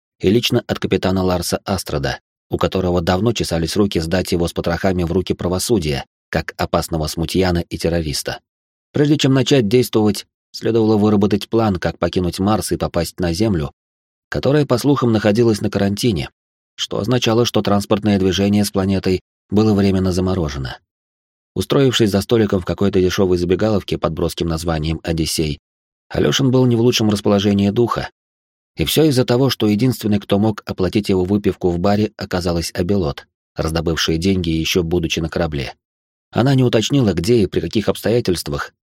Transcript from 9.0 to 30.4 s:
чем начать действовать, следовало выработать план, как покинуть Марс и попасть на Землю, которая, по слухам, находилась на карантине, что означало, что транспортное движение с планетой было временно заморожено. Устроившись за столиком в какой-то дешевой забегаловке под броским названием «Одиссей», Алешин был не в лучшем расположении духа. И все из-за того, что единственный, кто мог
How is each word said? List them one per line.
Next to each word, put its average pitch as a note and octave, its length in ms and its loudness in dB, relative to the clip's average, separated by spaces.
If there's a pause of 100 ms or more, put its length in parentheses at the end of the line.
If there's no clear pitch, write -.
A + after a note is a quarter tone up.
чем C3+ 160 2
начать C3 340 2
действовать, G#2+ 580 2 (260)
следовало A2 460 2
выработать G#2 520 2
план, A2 280 0
как - 220 -4
покинуть F2 400 -2
Марс G2 320 0
и E2 60 -2
попасть E2 420 -4
на E2+ 140 -2
Землю, F2 380 -2 (580)
которая, C#3 360 2
по B2 120 0
слухам, B2 340 2
находилась A2 500 2
на G#2+ 80 -2
карантине, G2+ 600 -2 (460)
что - 240 -6
означало, A#2 460 2
что A2 160 -2
транспортное G2+ 580 2
движение G2 460 2
с - 60 -6
планетой F#2+ 500 0 (280)
было G#2+ 240 4
временно F#2+ 380 2
заморожено. E2+ 680 -2 (760)
Устроившись A#2 560 2
за G2 100 2
столиком G#2 400 2
в - 40 -10
какой-то F#2+ 360 0
дешевой F#2 360 2
забегаловке F2+ 600 0
под D#2+ 160 -2
броским E2+ 340 -4
названием D#2+ 560 -4
«Одиссей», D#2+ 560 -2 (500)
Алешин C#3 420 0
был B2+ 140 4
не A#2+ 100 2
в A2+ 60 0
лучшем A#2 280 2
расположении G2+ 600 2
духа. - 400 -2 (680)
И D#2+ 80 0
все - 200 2
из-за B2+ 200 2
того, B2 240 2
что A2 180 -2
единственный, G#2 520 0
кто G2 200 0
мог G#2+ 260 0